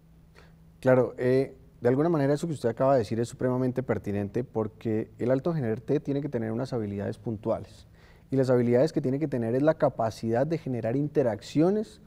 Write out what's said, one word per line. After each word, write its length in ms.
Claro, 360
eh, 380
de 100
alguna 200
manera 240
eso 140
que 60
usted 160
acaba 240
de 60
decir 200
es 100
supremamente 540
pertinente 600
porque 760
el 120
alto 220
gerente 480
tiene 200
que 80
tener 220
unas 220
habilidades 440
puntuales. 680
Y 60
las 140
habilidades 420
que 80
tiene 200
que 100
tener 260
es 60
la 140
capacidad 680
de 120
generar 400
interacciones 1080